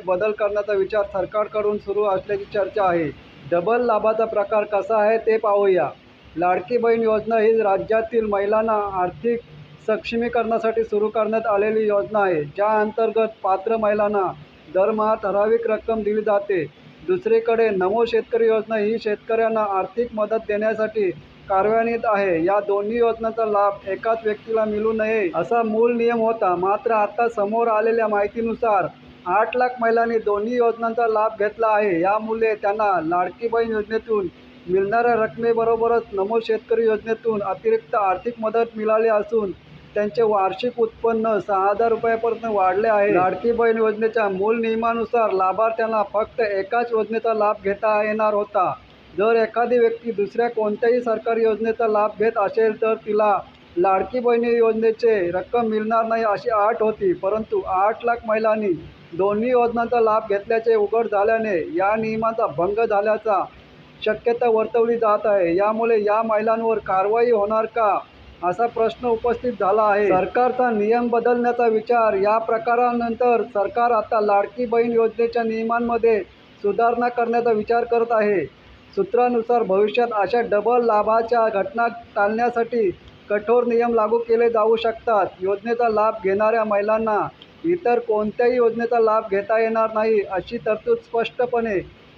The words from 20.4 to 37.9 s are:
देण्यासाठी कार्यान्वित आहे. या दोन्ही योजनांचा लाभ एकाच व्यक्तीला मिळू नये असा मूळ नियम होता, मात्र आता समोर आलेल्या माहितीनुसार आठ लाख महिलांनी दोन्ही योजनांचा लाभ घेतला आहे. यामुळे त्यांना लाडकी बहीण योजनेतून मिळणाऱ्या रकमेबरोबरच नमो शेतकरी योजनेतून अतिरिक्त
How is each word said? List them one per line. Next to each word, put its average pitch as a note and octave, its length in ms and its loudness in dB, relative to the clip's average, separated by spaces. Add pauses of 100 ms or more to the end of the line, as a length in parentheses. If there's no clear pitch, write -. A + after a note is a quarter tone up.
देण्यासाठी G#3+ 600 -2 (380)
कार्यान्वित A3+ 580 0
आहे. G3 380 2
या G3+ 160 2
दोन्ही G#3 380 -2
योजनांचा A3+ 480 0
लाभ G3+ 420 0
एकाच A3+ 360 -2
व्यक्तीला G#3+ 400 -2
मिळू G#3+ 280 -2
नये A3 420 0
असा A3+ 280 0
मूळ A3+ 340 2
नियम A#3 240 2
होता, A3 360 0
मात्र G3+ 360 0
आता G#3+ 360 0
समोर A3+ 400 0
आलेल्या A3+ 400 2
माहितीनुसार G#3 800 0 (420)
आठ A3 280 0
लाख B3 240 0
महिलांनी A3+ 380 2
दोन्ही G#3+ 380 -2
योजनांचा A#3 500 0
लाभ G#3+ 320 0
घेतला G#3+ 300 0
आहे. G#3 320 2
यामुळे A3 540 0
त्यांना G3+ 500 0
लाडकी F3+ 440 -2
बहीण A#3 220 0
योजनेतून G#3+ 580 -2 (380)
मिळणाऱ्या G#3 480 2
रकमेबरोबरच A3+ 880 0 (100)
नमो G3+ 280 -2
शेतकरी A3+ 440 0
योजनेतून A3 580 0
अतिरिक्त A3 520 0